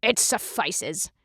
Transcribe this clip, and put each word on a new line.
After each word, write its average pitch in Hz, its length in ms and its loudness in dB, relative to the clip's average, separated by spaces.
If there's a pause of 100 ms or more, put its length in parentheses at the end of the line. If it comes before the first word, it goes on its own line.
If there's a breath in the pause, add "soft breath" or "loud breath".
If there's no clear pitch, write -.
It 233 160 2
suffices - 920 0 (140)